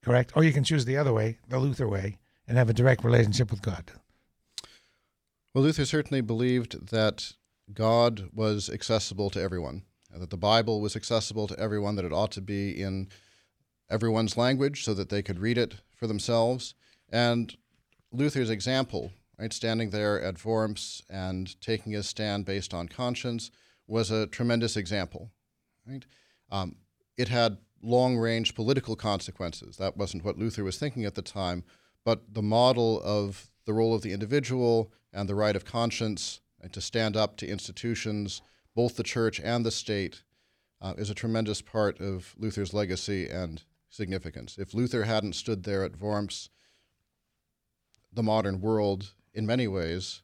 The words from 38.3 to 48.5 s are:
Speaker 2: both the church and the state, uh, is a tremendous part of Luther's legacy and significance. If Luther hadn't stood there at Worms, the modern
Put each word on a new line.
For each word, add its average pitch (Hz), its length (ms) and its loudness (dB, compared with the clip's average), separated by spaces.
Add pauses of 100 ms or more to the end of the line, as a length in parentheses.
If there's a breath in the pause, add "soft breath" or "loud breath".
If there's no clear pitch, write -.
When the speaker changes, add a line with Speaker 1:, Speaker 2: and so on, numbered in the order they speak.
Speaker 2:
both 120 220 2
the 113 80 -4
church 113 360 0
and 120 240 -2
the 113 60 2
state, 101 540 -4 (580)
uh, 92 160 -6
is 101 140 -4
a - 20 -4
tremendous 110 480 -2
part 107 380 0
of 92 400 -6
Luther's 101 340 -4
legacy 101 560 -2
and 82 340 -6 (260)
significance. 92 680 -8
If 98 160 -10
Luther 120 300 0
hadn't 107 300 0
stood 98 300 -4
there 98 200 -2
at 85 180 -8
Worms, 104 480 -4 (1600)
the 120 120 -2
modern 104 380 2